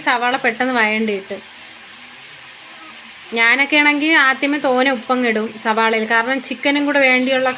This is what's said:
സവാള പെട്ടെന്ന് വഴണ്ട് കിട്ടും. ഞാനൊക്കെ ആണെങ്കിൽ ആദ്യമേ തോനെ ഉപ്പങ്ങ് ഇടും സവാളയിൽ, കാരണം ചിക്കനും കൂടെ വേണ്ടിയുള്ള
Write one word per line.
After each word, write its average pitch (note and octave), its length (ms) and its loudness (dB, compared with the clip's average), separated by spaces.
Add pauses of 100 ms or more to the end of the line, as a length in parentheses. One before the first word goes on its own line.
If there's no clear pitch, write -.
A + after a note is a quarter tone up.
സവാള B3 280 0 (100)
പെട്ടെന്ന് B3 320 -2
വഴണ്ട് A3 400 0
കിട്ടും. F#3+ 240 -10 (2000)
ഞാനൊക്കെ B3+ 440 2
ആണെങ്കിൽ D4 300 2 (120)
ആദ്യമേ C4+ 420 0
തോനെ C4 320 2
ഉപ്പങ്ങ് B3 340 -2
ഇടും G#3+ 140 -2 (180)
സവാളയിൽ, A3+ 480 0
കാരണം A#3 360 0
ചിക്കനും C#4+ 400 -2
കൂടെ C#4+ 180 2
വേണ്ടിയുള്ള B3+ 520 2